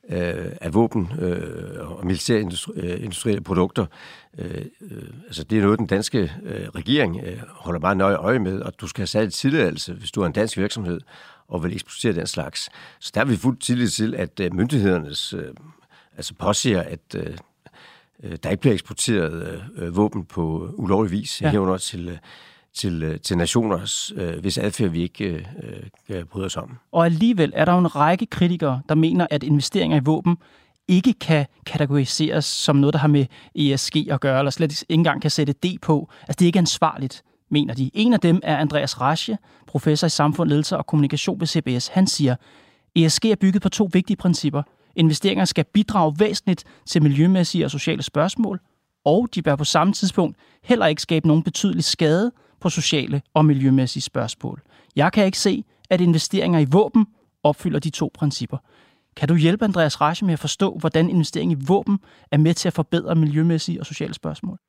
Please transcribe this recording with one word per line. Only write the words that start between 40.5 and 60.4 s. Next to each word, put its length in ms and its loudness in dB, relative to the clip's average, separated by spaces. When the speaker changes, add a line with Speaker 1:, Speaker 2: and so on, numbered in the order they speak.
Speaker 2:
og 100 -4
kommunikation 540 0
ved 60 -2
C 180 -2
B 180 -2
S. 60 -8
Han 180 2
siger, 300 0
"E 120 6
S 120 0
G 40 -2
er 120 4
bygget 260 2
på 60 0
to 240 -2
vigtige 240 2
principper. 460 0
Investeringer 480 2
skal 200 0
bidrage 540 2
væsentligt 460 0
til 160 2
miljømæssige 640 4
og 60 -2
sociale 320 -4
spørgsmål, 580 -2
og 300 4
de 80 -2
bør 140 2
på 80 -2
samme 280 2
tidspunkt 440 0
heller 240 4
ikke 160 0
skabe 240 0
nogen 160 6
betydelig 420 -2
skade 480 2
på 80 -2
sociale 540 -2
og 100 6
miljømæssige 580 4
spørgsmål. 600 -8
Jeg 160 2
kan 140 4
ikke 120 -2
se, 260 0
at 100 4
investeringer 580 2
i 60 6
våben 420 4
opfylder 360 0
de 120 -2
to 240 -4
principper." 420 -4
Kan 120 -2
du 80 4
hjælpe 280 4
Andreas 360 0
Rasche 260 0
med 60 2
at 60 0
forstå, 400 -2